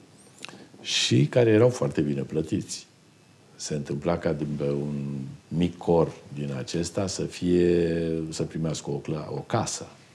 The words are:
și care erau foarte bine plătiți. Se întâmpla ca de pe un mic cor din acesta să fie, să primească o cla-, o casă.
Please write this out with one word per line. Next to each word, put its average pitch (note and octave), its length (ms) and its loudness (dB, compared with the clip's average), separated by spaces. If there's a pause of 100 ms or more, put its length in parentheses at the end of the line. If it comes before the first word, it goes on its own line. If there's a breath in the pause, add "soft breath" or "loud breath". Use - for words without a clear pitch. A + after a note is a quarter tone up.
(800 loud breath)
și - 440 2
care B2 240 4
erau A2 200 8
foarte C#2+ 320 -2
bine C#2+ 200 0
plătiți. - 640 -4 (680)
Se - 180 -8
întâmpla D2 440 -2
ca E2 160 0
de D2+ 100 -2 (140)
pe C#2+ 60 -4
un C#2+ 540 -2 (300)
mic E2+ 300 0
cor E2 340 4 (220)
din C#2+ 240 -6
acesta E2+ 500 -4
să F2+ 140 -4
fie, E2+ 880 2 (180)
să D#2+ 140 -4
primească D#2+ 460 -4
o C#2+ 40 -2
cla-, C#2+ 380 -6
o C#2 80 -4
casă. - 480 -4 (280)